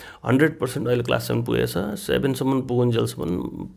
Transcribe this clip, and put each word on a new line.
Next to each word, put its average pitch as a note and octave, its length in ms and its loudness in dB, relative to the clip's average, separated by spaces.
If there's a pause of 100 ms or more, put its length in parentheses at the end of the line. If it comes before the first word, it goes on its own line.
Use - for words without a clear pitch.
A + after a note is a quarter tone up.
(260)
हन्ड्रेड D3 320 4
पर्सेन्ट A#2+ 300 -4
अहिले A#2+ 140 2
क्लास A#2+ 260 0
सेभेन A#2 140 0
पुगेछ, A#2+ 360 0
सेभेनसम्म C3+ 840 0
पुगुन्जेलसम्म A#2+ 1160 0